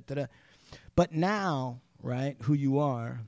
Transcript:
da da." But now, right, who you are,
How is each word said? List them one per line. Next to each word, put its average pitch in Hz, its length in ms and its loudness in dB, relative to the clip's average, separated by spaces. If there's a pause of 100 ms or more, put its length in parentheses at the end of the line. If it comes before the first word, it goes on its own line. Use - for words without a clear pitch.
da 139 80 -8
da." 143 100 -4 (720)
But 175 160 6
now, 160 680 0 (200)
right, 127 420 -4
who 127 120 2
you 139 240 2
are, 123 480 -2